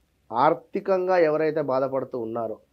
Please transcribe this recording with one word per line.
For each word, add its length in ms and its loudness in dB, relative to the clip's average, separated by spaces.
ఆర్థికంగా 840 0
ఎవరైతే 440 2
బాధపడుతూ 560 -2
ఉన్నారో 400 -6